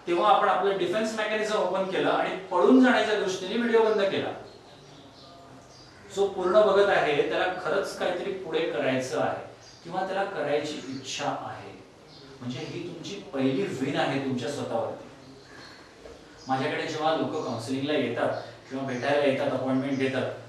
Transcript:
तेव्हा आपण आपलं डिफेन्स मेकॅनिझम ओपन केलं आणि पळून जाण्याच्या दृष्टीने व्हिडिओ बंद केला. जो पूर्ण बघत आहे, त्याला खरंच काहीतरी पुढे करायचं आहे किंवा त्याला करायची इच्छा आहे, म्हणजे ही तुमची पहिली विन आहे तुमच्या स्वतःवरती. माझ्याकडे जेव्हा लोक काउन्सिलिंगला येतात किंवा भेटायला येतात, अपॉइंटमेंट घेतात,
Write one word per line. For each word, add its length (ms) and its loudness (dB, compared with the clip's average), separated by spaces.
तेव्हा 240 4
आपण 180 6
आपलं 300 2
डिफेन्स 380 0
मेकॅनिझम 400 -2
ओपन 280 0
केलं 260 0
आणि 260 0
पळून 480 6
जाण्याच्या 360 4
दृष्टीने 360 -4
व्हिडिओ 260 4
बंद 200 4
केला. 260 0
जो 100 4
पूर्ण 340 4
बघत 280 6
आहे, 400 2
त्याला 180 0
खरंच 340 -2
काहीतरी 340 -2
पुढे 380 -4
करायचं 500 -2
आहे 220 -2
किंवा 220 -4
त्याला 180 -2
करायची 640 -2
इच्छा 520 -6
आहे, 420 -12
म्हणजे 180 -8
ही 300 -8
तुमची 260 -12
पहिली 280 0
विन 340 -4
आहे 280 0
तुमच्या 260 -2
स्वतःवरती. 540 -4
माझ्याकडे 340 -2
जेव्हा 340 0
लोक 280 -2
काउन्सिलिंगला 480 -4
येतात 380 0
किंवा 140 -6
भेटायला 400 0
येतात, 280 2
अपॉइंटमेंट 460 0
घेतात, 340 0